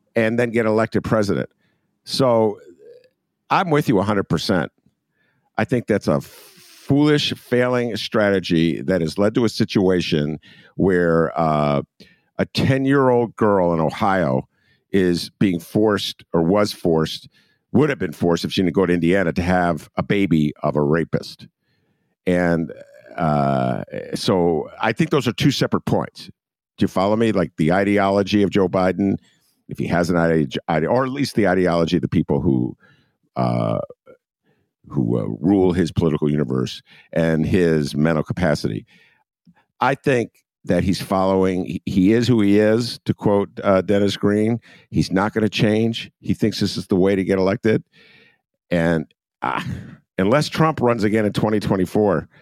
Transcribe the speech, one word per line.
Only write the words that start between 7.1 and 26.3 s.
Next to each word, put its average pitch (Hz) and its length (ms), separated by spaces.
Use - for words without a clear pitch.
failing 120 640
strategy 87 840
that 87 200
has 78 160
led 104 160
to 127 100
a 107 60
situation 87 880
where, 85 640
uh, 73 440
a 98 80
ten-year-old 135 880
girl 95 380
in 80 60
Ohio 80 680
is 90 400
being 90 280
forced - 720
or 85 120
was 104 280
forced, - 560
would 143 180
have 131 80
been 87 160
forced 85 320
if 82 80
she 98 80
didn't 87 140
go 95 100
to 87 80
Indiana, 87 400
to 95 80
have 87 560
a - 60
baby 80 500
of 73 120
a 76 60
rapist. - 680
And, 85 440
uh, 67 680
so 85 560
I 113 140
think 160 160
those 127 180
are 113 60
two 143 180
separate - 340
points. - 420